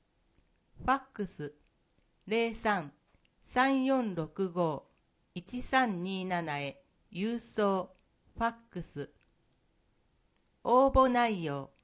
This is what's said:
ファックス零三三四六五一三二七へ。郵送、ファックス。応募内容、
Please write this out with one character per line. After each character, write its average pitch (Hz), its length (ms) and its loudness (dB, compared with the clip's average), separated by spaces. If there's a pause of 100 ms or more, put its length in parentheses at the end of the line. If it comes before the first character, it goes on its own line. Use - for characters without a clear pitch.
(800)
フ - 80 -16
ァ 262 100 4
ッ 269 40 -6 (140)
ク 208 120 -4
ス 147 280 -10 (720)
零 226 300 -2
三 185 380 -2 (600)
三 269 300 4
四 254 320 0
六 170 340 -4
五 165 360 -2 (480)
一 247 280 -10
三 233 420 0
二 190 200 -4
七 170 360 -4
へ。 139 240 -8 (300)
郵 226 240 -4
送、 196 560 -2 (420)
フ - 40 -4
ァ 233 80 0
ッ 233 40 -6 (180)
ク 180 100 -8
ス。 - 280 -10 (1600)
応 254 240 6
募 269 180 6
内 233 380 2
容、 143 260 -6 (120)